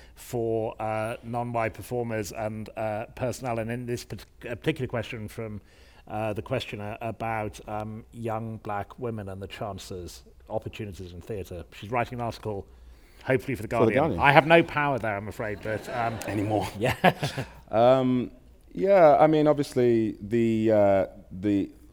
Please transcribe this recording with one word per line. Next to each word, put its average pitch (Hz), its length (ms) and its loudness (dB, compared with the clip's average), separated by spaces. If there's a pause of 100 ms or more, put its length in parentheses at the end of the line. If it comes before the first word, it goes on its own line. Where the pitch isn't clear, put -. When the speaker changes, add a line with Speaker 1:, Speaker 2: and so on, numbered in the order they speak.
(160)
Speaker 1:
for, 113 640 -4
uh, 110 420 -4
non-white 117 500 -2
performers 113 580 -4
and, 110 460 -8
uh, 110 280 -4 (100)
personnel, 120 440 -4
and 113 100 -4
in 123 160 -6
this 117 200 -6
pat-, - 200 -14 (240)
uh, 120 60 -8
particular 139 320 -4
question 110 400 -6
from, 107 320 -10 (480)
uh, 107 240 -4
the 104 100 -6
questioner 110 600 -8
about, 113 680 -6
um, 107 460 -8
young 113 440 -6
black 104 400 -8
women 113 300 -8
and 95 140 -12
the 98 60 -10
chances, 95 760 -12 (260)
opportunities 101 600 -10
in 87 80 -16
theatre. 92 540 -10
She's 104 180 -14
writing 120 280 -2
an 120 60 -6
article, 107 400 -8 (600)
hopefully 131 300 0
for 104 80 -8
The 113 40 -8
Speaker 2:
For 120 180 2
The 113 60 6
Speaker 1:
Guardian. 135 120 4
Speaker 2:
Guardian. 110 180 0
Speaker 1:
I 139 100 8
have 147 160 8
no 170 160 8
power 143 360 -2
there, 107 180 -4
I'm 104 100 -8
afraid, 104 340 -8
but, 107 280 -6
um, 117 280 -4 (100)
Speaker 2:
Anymore. 101 460 -2
Speaker 1:
<laughs> 98 60 -10
Yeah. 120 160 0 (720)
Speaker 2:
Um, 127 640 4 (420)
yeah, 175 460 8
I 156 80 8
mean, 151 200 4
obviously, 123 720 2
the, 110 500 2
uh, 101 340 6 (260)
the, 98 380 0 (240)